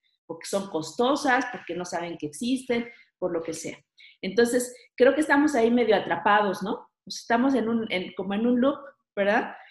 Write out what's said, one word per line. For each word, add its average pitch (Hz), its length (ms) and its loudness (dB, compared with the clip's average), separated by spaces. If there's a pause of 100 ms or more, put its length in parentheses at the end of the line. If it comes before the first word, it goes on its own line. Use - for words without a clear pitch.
(240)
porque - 220 -14
son 196 240 -6
costosas, 254 800 0
porque 180 240 -10
no 180 100 -6
saben 170 320 -6
que 147 100 -8
existen, 240 600 -4 (300)
por 175 140 -4
lo 165 100 -2
que 160 120 -6
sea. - 220 -10 (460)
Entonces, 240 500 2 (220)
creo 277 220 6
que 311 60 2
estamos 294 340 4
ahí 233 140 4
medio 226 260 4
atrapados, 202 680 0
¿no? 220 260 -6 (160)
Pues - 120 -14
estamos 247 400 0
en 220 120 0
un, 226 220 -2
en, 185 240 -6
como 196 200 -6
en 226 120 0
un 247 140 2
loop, 285 180 2 (380)
¿verdad? 208 400 0 (140)